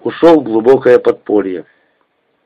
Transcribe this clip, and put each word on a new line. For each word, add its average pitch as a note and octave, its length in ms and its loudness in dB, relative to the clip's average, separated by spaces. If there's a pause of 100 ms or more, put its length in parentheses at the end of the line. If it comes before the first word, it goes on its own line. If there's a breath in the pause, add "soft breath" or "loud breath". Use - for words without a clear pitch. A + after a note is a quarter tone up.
ушел D#3 380 2
в - 20 -8
глубокое B2 560 0
подполье. G2 640 -4 (840)